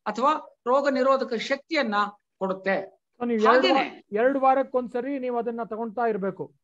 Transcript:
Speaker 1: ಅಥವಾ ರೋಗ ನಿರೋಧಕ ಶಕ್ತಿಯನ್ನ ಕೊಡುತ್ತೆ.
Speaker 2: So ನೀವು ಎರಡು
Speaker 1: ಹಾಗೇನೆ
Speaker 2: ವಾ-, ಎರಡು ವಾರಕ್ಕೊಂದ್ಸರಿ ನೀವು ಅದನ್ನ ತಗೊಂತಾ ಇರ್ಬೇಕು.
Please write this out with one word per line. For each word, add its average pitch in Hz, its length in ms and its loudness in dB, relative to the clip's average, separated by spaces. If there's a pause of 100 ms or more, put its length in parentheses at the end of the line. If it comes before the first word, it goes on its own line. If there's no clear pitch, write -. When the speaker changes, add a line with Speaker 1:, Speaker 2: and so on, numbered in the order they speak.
Speaker 1:
ಅಥವಾ 262 480 -2 (120)
ರೋಗ 269 220 2
ನಿರೋಧಕ 254 460 2
ಶಕ್ತಿಯನ್ನ 269 600 -2 (440)
ಕೊಡುತ್ತೆ. 190 640 -4 (200)
Speaker 2:
So 240 80 -4
ನೀವು 233 120 0
ಎರಡು 226 140 6
Speaker 1:
ಹಾಗೇನೆ 269 360 4
Speaker 2:
ವಾ-, - 220 -20
ಎರಡು 254 280 2
ವಾರಕ್ಕೊಂದ್ಸರಿ 262 800 0
ನೀವು 247 200 -4
ಅದನ್ನ 233 240 -4
ತಗೊಂತಾ 226 400 -6
ಇರ್ಬೇಕು. 196 600 -4